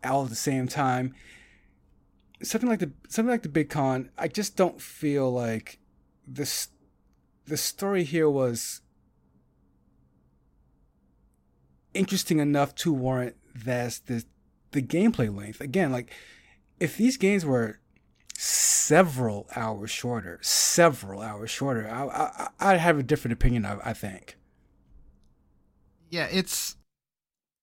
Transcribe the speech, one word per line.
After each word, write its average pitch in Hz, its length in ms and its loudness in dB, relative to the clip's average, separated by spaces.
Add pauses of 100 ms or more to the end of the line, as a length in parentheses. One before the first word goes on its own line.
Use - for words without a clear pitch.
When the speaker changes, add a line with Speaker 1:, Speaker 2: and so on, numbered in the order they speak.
Speaker 1:
all 135 200 0
at 127 60 -4
the 113 60 -8
same 131 320 -2
time. 127 460 0 (1300)
Something 226 280 -2
like 226 100 2
the, 151 120 -2 (160)
something 226 240 0
like 233 120 0
the 156 60 -8
Big 147 200 0
Con, 135 480 0
I 165 100 -4
just 202 280 -4
don't 180 240 2
feel 143 520 -2
like 117 480 -4 (460)
this, 135 440 -6 (760)
the 147 120 -4
story 196 460 0
here 156 260 2
was 127 520 0 (3000)
interesting 185 460 0
enough 143 360 2
to 170 180 0
warrant 127 420 -2 (180)
that's 120 460 -4
the, 117 240 -6 (480)
the 143 100 0
gameplay 143 540 2
length. 101 240 -12
Again, 147 320 0
like, 123 220 -4 (680)
if 170 160 -2
these 254 220 2
games 190 280 2
were 117 360 0 (560)
several 127 1160 2
hours 110 360 -6
shorter, 101 500 -6
several 123 800 2
hours 110 280 -10
shorter, 117 400 -4
I, 123 160 -6
I, - 640 -2
I'd 180 80 6
have 165 180 4
a 139 60 0
different 127 300 0
opinion, 117 320 4
I, 101 180 -4
I 117 100 -4
think. - 440 -10 (1700)
Speaker 2:
Yeah, 165 220 -2
it's, - 460 -2 (840)